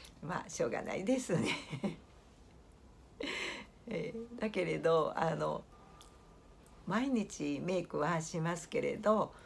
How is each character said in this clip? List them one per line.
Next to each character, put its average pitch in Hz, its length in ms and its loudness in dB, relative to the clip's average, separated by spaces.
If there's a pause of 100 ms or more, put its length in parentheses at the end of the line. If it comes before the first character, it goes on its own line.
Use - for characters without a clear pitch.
(240)
ま 165 200 -2
あ、 - 60 -14
し - 140 -2
ょ - 20 2
う 117 40 0
が - 120 -2
な - 140 -4
い 185 80 -2
で 262 160 4
す 196 180 0
ね。 - 100 2 (380)
<laughs> - 120 -4 (1900)
え 185 260 -4
ー、 233 280 -8
だ 220 100 0
け 185 140 2
れ 160 160 0
ど、 160 340 6
あ 160 220 2
の、 156 260 -2 (1200)
毎 233 260 0
日 147 520 0
メ 180 160 0
イ 170 80 -2
ク 151 140 -2
は 160 220 2
し 165 180 -4
ま 170 160 0
す - 120 -8
け - 140 0
れ - 140 0
ど、 214 360 4 (140)